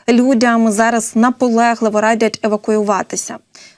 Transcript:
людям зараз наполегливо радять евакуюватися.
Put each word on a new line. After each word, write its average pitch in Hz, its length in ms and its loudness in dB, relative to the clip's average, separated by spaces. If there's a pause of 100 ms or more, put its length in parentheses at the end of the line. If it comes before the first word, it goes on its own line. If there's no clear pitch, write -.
людям 240 640 2
зараз 226 440 -2
наполегливо 233 880 0
радять 220 420 0
евакуюватися. 208 920 -4 (400)